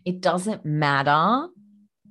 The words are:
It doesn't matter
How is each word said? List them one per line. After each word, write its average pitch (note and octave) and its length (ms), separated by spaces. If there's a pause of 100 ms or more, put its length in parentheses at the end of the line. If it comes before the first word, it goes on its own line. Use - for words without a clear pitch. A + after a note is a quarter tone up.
It F3+ 160
doesn't F#3 440
matter D3+ 800 (640)